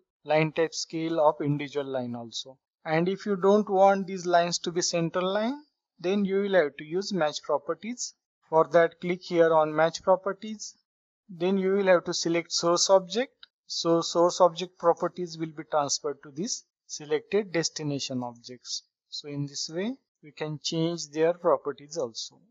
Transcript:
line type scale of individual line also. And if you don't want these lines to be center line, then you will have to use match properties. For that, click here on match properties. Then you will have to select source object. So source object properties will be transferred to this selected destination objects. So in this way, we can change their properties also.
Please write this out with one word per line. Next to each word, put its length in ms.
line 280
type 220
scale 460
of 200
individual 460
line 300
also. 420
And 220
if 160
you 120
don't 320
want 380
these 200
lines 340
to 120
be 100
center 400
line, 360
then 280
you 160
will 120
have 220
to 80
use 300
match 280
properties. 720
For 220
that, 280
click 220
here 320
on 200
match 280
properties. 760
Then 260
you 160
will 140
have 180
to 80
select 400
source 380
object. 420
So 360
source 400
object 360
properties 600
will 180
be 140
transferred 540
to 60
this 340
selected 680
destination 680
objects. 600
So 200
in 180
this 260
way, 240
we 100
can 300
change 460
their 240
properties 640
also. 420